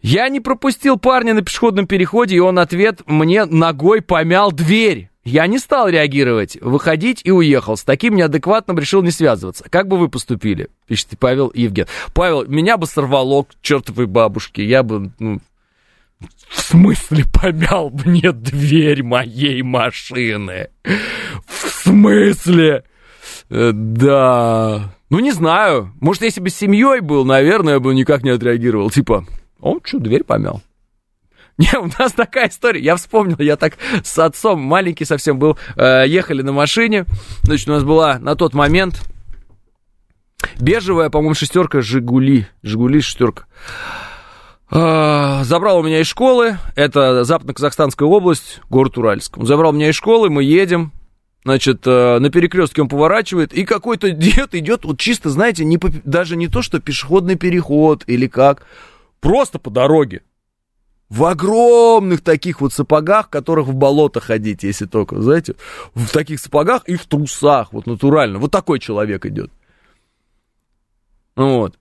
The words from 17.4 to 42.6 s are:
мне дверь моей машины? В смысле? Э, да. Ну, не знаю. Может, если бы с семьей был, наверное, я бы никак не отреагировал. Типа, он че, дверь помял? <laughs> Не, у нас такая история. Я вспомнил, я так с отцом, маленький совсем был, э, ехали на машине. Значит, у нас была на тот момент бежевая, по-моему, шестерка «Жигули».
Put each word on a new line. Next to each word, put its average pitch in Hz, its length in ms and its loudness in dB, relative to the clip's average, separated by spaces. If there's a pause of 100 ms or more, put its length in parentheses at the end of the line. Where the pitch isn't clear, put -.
мне 170 400 2
дверь 143 720 0
моей 123 580 -4
машины? 117 1080 -4 (760)
В - 220 -10 (160)
смысле? 190 1000 4 (680)
Э, 117 220 2
да. 113 1160 0 (200)
Ну, 165 80 2
не 262 140 0
знаю. 160 680 0
Может, 180 240 0
если 214 180 -2
бы 175 80 -4
с - 60 -8
семьей 226 460 2
был, 143 240 0
наверное, 147 500 4
я 135 40 4
бы 131 140 0
никак 131 300 2
не 131 80 0
отреагировал. 117 580 0
Типа, 107 360 0 (340)
он - 240 -4
че, 277 160 -6
дверь 113 240 0
помял? - 400 -4 (920)
<laughs> - 40 -16
Не, 175 220 2
у 175 100 -6 (100)
нас 262 140 0
такая 240 360 -2
история. 220 320 -2
Я 156 140 2
вспомнил, 190 440 -2
я 147 160 2
так 156 220 -4 (260)
с - 140 -8
отцом, 160 440 0
маленький 165 440 -2
совсем 143 320 -2
был, 147 200 2 (180)
э, 131 320 4
ехали 160 340 -2
на 135 100 -4
машине. 185 540 0 (380)
Значит, - 260 0
у 151 40 0
нас 147 100 0
была 151 360 2
на 131 160 -4
тот 151 180 0
момент 147 480 0 (1600)
бежевая, 170 500 0
по-моему, 156 260 0
шестерка 156 460 0
«Жигули». 123 640 0 (160)